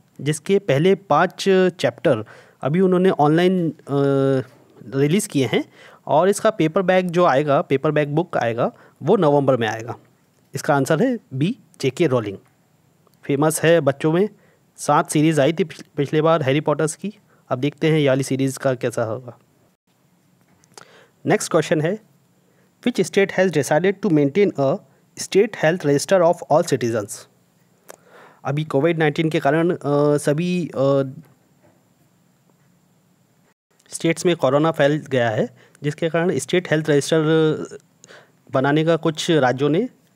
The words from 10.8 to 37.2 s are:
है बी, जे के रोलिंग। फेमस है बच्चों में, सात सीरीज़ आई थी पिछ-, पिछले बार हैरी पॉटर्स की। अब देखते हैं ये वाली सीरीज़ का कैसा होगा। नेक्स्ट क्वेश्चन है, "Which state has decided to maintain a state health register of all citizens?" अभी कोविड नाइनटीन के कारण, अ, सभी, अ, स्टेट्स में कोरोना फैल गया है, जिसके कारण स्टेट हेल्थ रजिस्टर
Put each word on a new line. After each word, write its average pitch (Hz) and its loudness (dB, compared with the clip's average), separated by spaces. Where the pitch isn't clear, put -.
है 247 -2
बी, 156 -2
जे 135 0
के 165 0
रोलिंग। 104 -2
फेमस 151 -2
है 165 4
बच्चों 139 0
में, 196 0
सात 151 0
सीरीज़ 156 2
आई 151 2
थी 160 -2
पिछ-, - -14
पिछले 147 -2
बार 160 2
हैरी 139 0
पॉटर्स 151 -2
की। 202 -12
अब 127 -4
देखते 147 -2
हैं 156 2
ये 143 2
वाली 135 2
सीरीज़ 135 -4
का 135 0
कैसा 123 -4
होगा। 117 -10
नेक्स्ट 185 -2
क्वेश्चन 160 0
है, 180 -4
"Which 208 -2
state 196 0
has 185 2
decided 165 0
to 196 0
maintain 151 2
a 143 0
state 208 0
health 165 -2
register 185 2
of 165 2
all 170 2
citizens?" 113 -4
अभी 143 -4
कोविड 156 0
नाइनटीन 156 0
के 160 -2
कारण, 160 0
अ, 170 -2
सभी, 170 -2
अ, 139 0
स्टेट्स - -4
में 175 2
कोरोना 151 2
फैल 147 2
गया 127 -2
है, 143 -4
जिसके 151 -4
कारण 165 -2
स्टेट - -2
हेल्थ 156 -2
रजिस्टर 156 0